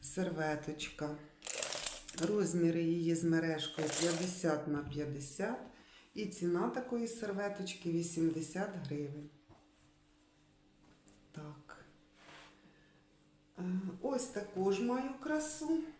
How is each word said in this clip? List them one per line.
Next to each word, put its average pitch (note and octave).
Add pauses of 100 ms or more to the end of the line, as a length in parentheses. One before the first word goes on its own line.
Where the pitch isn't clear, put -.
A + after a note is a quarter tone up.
серветочка. D3+ (1040)
Розміри E3+
її E3
з E3
мережкою E3 (120)
п'ятдесят E3
на D3
п'ятдесят. D3 (540)
І G#3+
ціна F3
такої A#3+
серветочки G3
вісімдесят E3
гривень. D3 (2000)
Так. D3+ (1700)
Е, F3+ (380)
ось C4
також G3
маю B3 (100)
красу. D#4 (200)